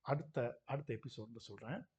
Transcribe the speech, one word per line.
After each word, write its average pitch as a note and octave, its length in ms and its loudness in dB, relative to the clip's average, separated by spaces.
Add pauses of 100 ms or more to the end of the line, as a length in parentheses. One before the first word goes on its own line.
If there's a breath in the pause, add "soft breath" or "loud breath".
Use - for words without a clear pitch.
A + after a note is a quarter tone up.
அடுத்த, C#3 640 2
அடுத்த C#3 300 0
எபிசோட்ல A2+ 420 -8
சொல்றேன். A2 480 -6 (140)